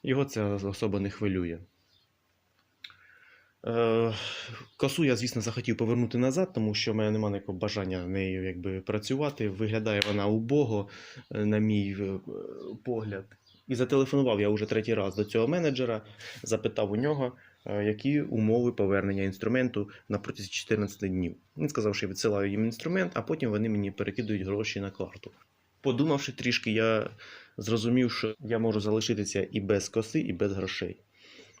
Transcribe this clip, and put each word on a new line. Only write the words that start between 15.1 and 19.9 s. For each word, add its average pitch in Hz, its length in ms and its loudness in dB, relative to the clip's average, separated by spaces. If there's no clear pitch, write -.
до 107 80 2
цього 113 240 2
менеджера, 127 540 0
запитав 110 500 0
у 107 40 0
нього, 135 400 0
е, 104 180 -2
які 131 360 2
умови 117 520 4
повернення 98 500 2
інструменту 107 680 0